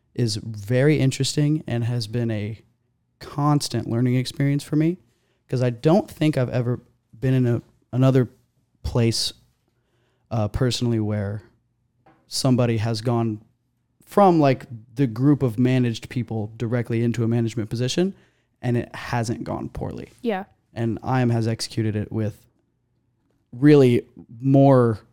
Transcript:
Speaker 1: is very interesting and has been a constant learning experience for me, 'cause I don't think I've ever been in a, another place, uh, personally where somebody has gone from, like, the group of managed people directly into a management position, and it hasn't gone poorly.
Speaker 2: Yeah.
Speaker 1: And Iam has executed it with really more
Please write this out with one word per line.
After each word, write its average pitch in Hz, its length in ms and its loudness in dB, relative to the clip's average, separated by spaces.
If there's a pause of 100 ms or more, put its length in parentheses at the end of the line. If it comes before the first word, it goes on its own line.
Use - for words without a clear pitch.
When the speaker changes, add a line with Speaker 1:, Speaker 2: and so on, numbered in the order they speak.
(140)
Speaker 1:
is 113 220 -2
very 127 640 0
interesting 147 680 0
and 120 180 -4
has 120 220 -4
been 117 240 -4
a 104 300 -6 (580)
constant 143 720 -2
learning 123 280 0
experience 143 460 -2
for - 140 -4
me, 160 220 0 (500)
'cause 123 140 -2
I 123 80 0
don't 156 380 2
think 151 280 -2
I've 123 140 -2
ever 120 300 -2 (380)
been 131 160 -2
in 127 120 2
a, 120 160 -2 (300)
another 131 360 2 (540)
place, 117 500 -2 (1000)
uh, 107 180 -2
personally 120 520 -2
where 104 420 -4 (840)
somebody 120 500 2
has 110 240 -2
gone 113 400 -2 (640)
from, 185 340 4
like, 139 280 2 (300)
the 143 100 0
group 127 360 2
of 113 160 -2
managed 127 520 0
people 110 480 -6
directly 117 440 -2
into 117 220 0
a 113 40 0
management 113 420 -2
position, 127 440 -2 (460)
and 120 160 -2
it - 180 -6
hasn't 117 500 -4
gone - 260 -8
poorly. - 400 -10 (100)
Speaker 2:
Yeah. 202 240 -4 (300)
Speaker 1:
And 117 280 -4
Iam 127 280 0
has 113 180 0
executed 110 480 -4
it 107 160 -6
with 107 320 -6 (1080)
really 131 500 6 (380)
more 135 600 6 (120)